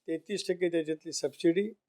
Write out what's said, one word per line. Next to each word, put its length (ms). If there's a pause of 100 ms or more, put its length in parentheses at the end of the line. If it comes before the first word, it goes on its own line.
तेहतीस 400
टक्के 200
त्याच्यातली 440
सबसिडी 600 (160)